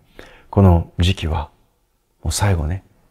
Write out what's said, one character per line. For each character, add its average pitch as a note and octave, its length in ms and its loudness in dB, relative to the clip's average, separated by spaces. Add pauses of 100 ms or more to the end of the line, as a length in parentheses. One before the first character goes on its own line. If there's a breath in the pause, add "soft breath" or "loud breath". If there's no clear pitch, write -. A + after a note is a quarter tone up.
(500 loud breath)
こ G2+ 120 2
の E2+ 360 4
時 F2+ 160 0
期 - 120 -10
は、 D2+ 240 -6 (720)
も D#2+ 60 -8
う D#2+ 40 -4
最 G2 220 0
後 D2+ 120 -4
ね、 F2+ 180 -8 (260)